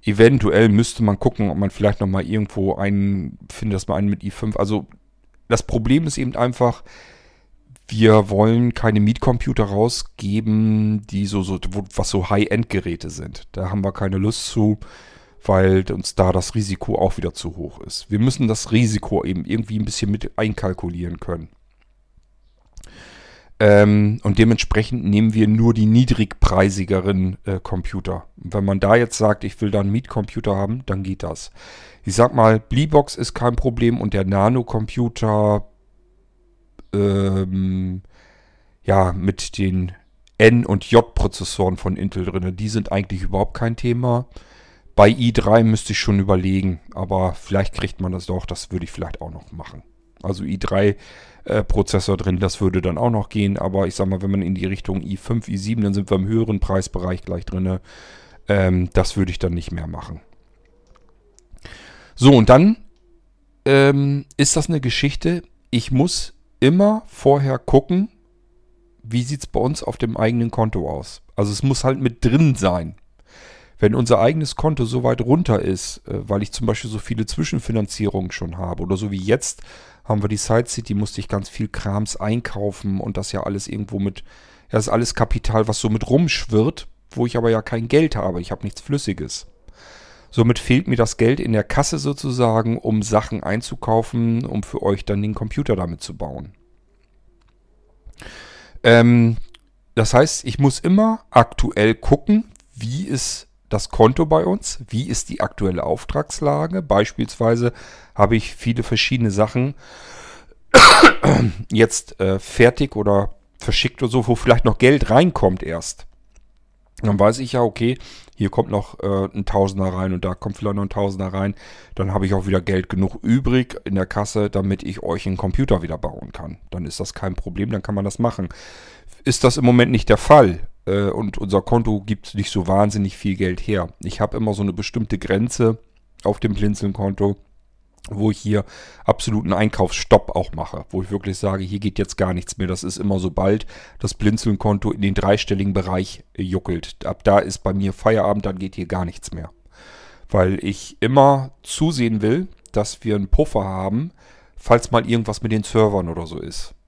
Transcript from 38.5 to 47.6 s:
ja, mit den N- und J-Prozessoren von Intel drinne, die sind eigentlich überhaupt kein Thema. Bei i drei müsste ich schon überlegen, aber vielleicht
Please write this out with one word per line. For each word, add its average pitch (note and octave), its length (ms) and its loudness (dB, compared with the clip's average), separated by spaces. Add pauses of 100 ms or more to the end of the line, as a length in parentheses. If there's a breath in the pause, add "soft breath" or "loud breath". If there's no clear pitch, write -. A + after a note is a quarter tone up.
ja, F#2+ 280 2
mit F#2 460 -4
den F#2 340 -2 (460)
N- A#2 260 8
und F#2+ 240 -2
J-Prozessoren F#2+ 880 2
von F#2+ 200 -4
Intel F#2+ 300 -4
drinne, F#2 260 -4
die G#2 160 -6
sind G#2 240 -4
eigentlich F#2+ 300 -4
überhaupt F#2+ 320 -2
kein A#2 200 -4
Thema. A#2+ 520 -2 (680 soft breath)
Bei G#2 140 8
i A#2+ 240 2
drei A2+ 320 4
müsste A2 280 0
ich - 60 -2
schon G2 220 2
überlegen, F#2+ 600 0 (140)
aber F#2 400 -4
vielleicht - 400 -4